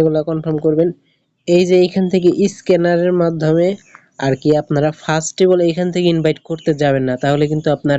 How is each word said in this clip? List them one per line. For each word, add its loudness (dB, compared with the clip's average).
এগুলা 0
কনফার্ম -4
করবেন। 0
এই 4
যে 2
এইখান -2
থেকে 0
স্ক্যানারের 0
মাধ্যমে 0
আর 0
কি 0
আপনারা -2
first -4
of 4
all 2
এইখান -2
থেকে -2
ইনভাইট 0
করতে -4
যাবেন 2
না, -2
তাহলে 0
কিন্তু -2
আপনার -2